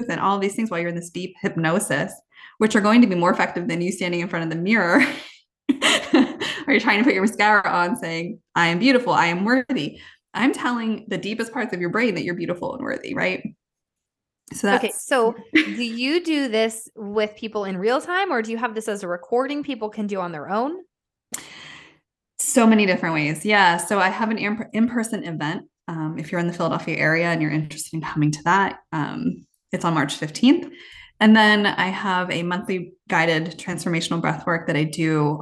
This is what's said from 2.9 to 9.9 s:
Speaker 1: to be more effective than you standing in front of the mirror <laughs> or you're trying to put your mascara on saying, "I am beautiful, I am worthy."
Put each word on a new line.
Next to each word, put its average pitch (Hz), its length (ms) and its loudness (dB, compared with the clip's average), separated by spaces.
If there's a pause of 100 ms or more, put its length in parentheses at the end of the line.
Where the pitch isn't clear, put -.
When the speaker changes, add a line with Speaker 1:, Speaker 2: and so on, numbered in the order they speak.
Speaker 1:
to 226 80 8
be 180 80 0
more 175 160 4
effective 175 340 -2
than 165 140 -2
you 180 100 -2
standing 175 300 -4
in 175 80 -4
front 165 160 -4
of 165 60 -4
the 165 60 -4
mirror 190 480 4 (640)
<laughs> - 20 4 (960)
or 277 60 0
you're 208 80 4
trying 214 180 2
to 220 60 4
put 247 100 4
your 190 80 0
mascara 208 460 4
on 175 280 0
saying, 165 420 -6 (160)
"I 170 140 4
am 175 100 2
beautiful, 247 340 4
I 156 140 4
am 175 180 0
worthy." 240 540 0 (360)